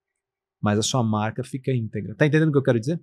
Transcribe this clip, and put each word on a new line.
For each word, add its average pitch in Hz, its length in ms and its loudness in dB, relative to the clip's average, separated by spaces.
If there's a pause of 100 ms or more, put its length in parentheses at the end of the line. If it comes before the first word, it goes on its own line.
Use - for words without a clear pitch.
(600)
mas 104 180 2
a - 20 0
sua 123 220 0
marca 110 400 -2
fica 135 280 -6
íntegra. 110 440 -6
Tá 151 100 2
entendendo 156 240 4
o - 20 0
que 139 60 4
eu 135 60 2
quero 120 160 2
dizer? 156 240 -4